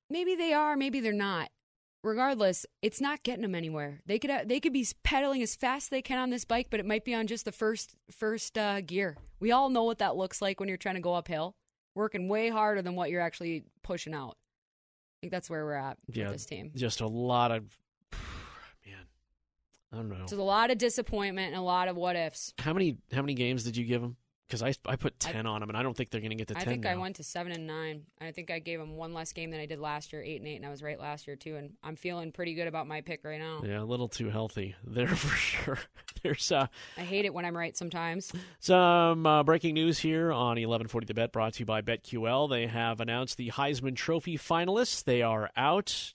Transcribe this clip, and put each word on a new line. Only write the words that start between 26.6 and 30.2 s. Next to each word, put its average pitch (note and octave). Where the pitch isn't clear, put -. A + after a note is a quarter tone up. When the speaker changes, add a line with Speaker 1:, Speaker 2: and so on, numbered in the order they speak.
Speaker 2:
ten F#3
Speaker 1:
think A#2+
I -
Speaker 2:
now. -
Speaker 1:
went F#3
to D3+
seven F3
and E3
nine. D#3
I D#3+
think E3
I E3
gave E3
'em D#3
one E3
less E3
game E3
than D#3+
I D3+
did D3
last D3
year, D3+